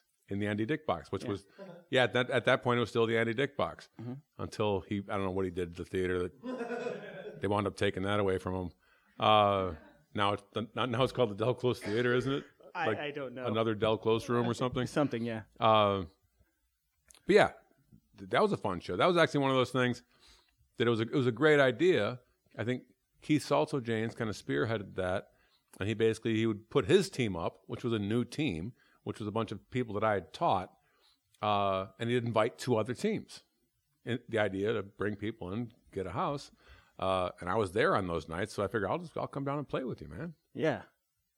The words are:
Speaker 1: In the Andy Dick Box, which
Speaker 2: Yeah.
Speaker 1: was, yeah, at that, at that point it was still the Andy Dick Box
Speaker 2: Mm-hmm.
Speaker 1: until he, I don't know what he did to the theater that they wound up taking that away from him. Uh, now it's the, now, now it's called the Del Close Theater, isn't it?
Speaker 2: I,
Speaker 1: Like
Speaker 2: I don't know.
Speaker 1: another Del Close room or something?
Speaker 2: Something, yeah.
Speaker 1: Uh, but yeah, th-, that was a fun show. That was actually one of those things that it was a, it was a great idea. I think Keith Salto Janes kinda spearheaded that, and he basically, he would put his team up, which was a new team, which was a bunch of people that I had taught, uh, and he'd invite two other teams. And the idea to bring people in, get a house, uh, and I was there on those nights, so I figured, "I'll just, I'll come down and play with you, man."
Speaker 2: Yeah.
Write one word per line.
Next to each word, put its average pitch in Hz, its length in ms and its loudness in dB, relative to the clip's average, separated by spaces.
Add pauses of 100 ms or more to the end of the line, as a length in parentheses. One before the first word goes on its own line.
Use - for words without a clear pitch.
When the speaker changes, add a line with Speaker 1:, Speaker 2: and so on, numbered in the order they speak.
(300)
Speaker 1:
In 98 100 -4
the 104 80 0
Andy 107 180 0
Dick 151 220 -4
Box, 85 240 -4
which 95 140 -6
Speaker 2:
Yeah. - 40 -4
Speaker 1:
was, 98 160 -6 (440)
yeah, 127 140 4
at 117 100 0
that, 123 160 0
at 123 160 0
that 127 180 4
point 120 140 2
it - 20 2
was 117 100 2
still 117 160 2
the 113 120 0
Andy 113 160 2
Dick - 240 -2
Box - 320 -4 (120)
Speaker 2:
Mm-hmm. 120 120 -8 (240)
Speaker 1:
until 101 500 0
he, 104 120 -2 (100)
I 107 80 -4
don't 98 80 -2
know 92 60 -2
what 95 120 -2
he 92 80 -2
did 87 240 -6
to 87 80 -10
the - 60 -12
theater 92 300 0
that 240 1200 -8
they - 80 -4
wound 101 180 2
up 95 80 -4
taking 98 280 -2
that 101 180 0
away 95 160 2
from 92 180 -4
him. 92 140 -4 (500)
Uh, 101 520 4 (420)
now 104 200 2
it's 101 100 -6 (100)
the, 110 200 -4
now, 113 120 0
now 127 180 0
it's 120 80 2
called 123 200 2
the 98 40 -6
Del 110 180 0
Close 123 280 0
Theater, 120 340 0
isn't 127 160 0
it? 143 120 -4 (300)
Speaker 2:
I, 170 140 -2
Speaker 1:
Like - 120 0
Speaker 2:
I 147 120 -6
don't 135 220 -10
know. 127 140 -10
Speaker 1:
another 110 280 2
Del 110 220 2
Close 113 320 0
room 120 180 2
or 120 60 0
something? 127 340 -2
Speaker 2:
Something, 135 380 0
yeah. 113 160 -6 (180)
Speaker 1:
Uh, 104 440 6 (1200)
but 190 80 4
yeah, 165 160 8 (640)
th-, 98 120 -16
that 127 120 4
was 208 100 2
a 160 60 -2
fun 92 220 -4
show. 90 160 -6
That 117 120 2
was 180 100 4
actually 151 240 4
one 135 100 2
of 131 60 4
those 127 140 2
things 123 320 0 (760)
that 117 100 2
it - 20 6
was 117 100 2
a, 113 40 0
it 117 100 -4
was 127 140 2
a 127 40 4
great 147 280 6
idea. 123 600 2 (380)
I 117 60 -4
think 123 200 -2 (380)
Keith - 240 2
Salto 147 340 2
Janes 113 360 -2
kinda 110 180 -4
spearheaded 110 640 -4
that, 92 340 -2 (500)
and 98 80 -2
he 110 60 0
basically, 113 420 0
he 110 100 2
would 110 240 -2
put 139 160 2
his 175 240 4
team 107 260 -2
up, 85 320 -6
which 120 160 -10
was 117 100 0
a 110 60 0
new 107 240 0
team, 117 500 -4 (300)
which - 160 -8
was 107 80 -6
a 104 40 -4
bunch 110 200 -2
of 101 200 -12
people 120 240 -4
that 104 80 0
I 110 120 4
had 92 180 -4
taught, 107 380 0 (720)
uh, 101 460 0 (120)
and 117 100 -2
he'd 120 160 0
invite 113 320 2
two 120 200 0
other 110 160 -2
teams. - 500 -4 (600)
And 123 140 -2 (100)
the 110 100 0
idea 101 340 0
to 107 100 -2
bring 101 320 -4
people 101 380 -8
in, 117 180 -6 (220)
get 95 140 -4
a 87 40 -8
house, 143 400 -4 (480)
uh, 92 300 0 (100)
and 85 100 -6
I 92 60 0
was 104 160 2
there 139 240 2
on 101 120 0
those 85 200 -2
nights, 87 260 -4
so 104 100 -2
I 98 40 0
figured, 104 220 -2
"I'll 135 80 0
just, 175 200 -12
I'll 135 100 -4
come 143 180 -8
down 139 140 -4
and 131 80 -8
play 180 160 -4
with 208 180 -8
you, 76 60 -14
man." 123 260 -10 (200)
Speaker 2:
Yeah. 123 280 -2 (560)